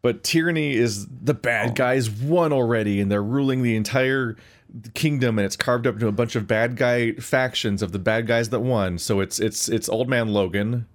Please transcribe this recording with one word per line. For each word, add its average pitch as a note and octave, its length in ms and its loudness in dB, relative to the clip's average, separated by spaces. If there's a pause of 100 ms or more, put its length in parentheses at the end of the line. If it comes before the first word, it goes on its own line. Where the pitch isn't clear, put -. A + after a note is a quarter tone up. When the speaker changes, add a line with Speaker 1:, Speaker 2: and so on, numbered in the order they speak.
Speaker 1:
But A#2+ 200 0
tyranny D#3+ 520 0
is G#2+ 320 0
the B2+ 260 -4
bad A#2 380 0
Speaker 2:
Oh. - 20 -4
Speaker 1:
guys B2 360 2
won D3+ 440 0
already, A2+ 480 2
and G2 100 2
they're G#2 120 0
ruling C3 400 0
the A#2 120 2
entire B2+ 600 0 (600)
kingdom, B2+ 420 2
and G2+ 80 2
it's G2 100 -4
carved B2 320 0
up A#2 80 0
into A2 120 0
a G#2 40 0
bunch A2+ 240 -2
of G#2 120 -2
bad A#2 280 0
guy A#2+ 380 0
factions B2 680 -2
of F#2+ 100 -4
the G2 80 -4
bad A2 280 0
guys A#2 220 2
that A#2 100 -2
won. G#2 380 0
So G2+ 240 0
it's, - 180 -4
it's, - 300 -2
it's A2+ 180 0
Old B2 220 -2
Man A#2 240 0
Logan G2+ 600 0